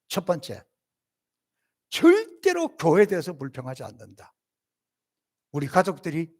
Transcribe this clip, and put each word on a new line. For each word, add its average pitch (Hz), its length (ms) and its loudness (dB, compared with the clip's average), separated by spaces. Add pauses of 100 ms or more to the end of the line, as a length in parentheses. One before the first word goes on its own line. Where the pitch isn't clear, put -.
첫 180 160 -4
번째, 135 400 -6 (1300)
절대로 349 840 2
교회에 180 300 4
대해서 180 280 -4
불평하지 131 500 -12
않는다. 107 500 -20 (1160)
우리 143 140 -4
가족들이 165 720 -2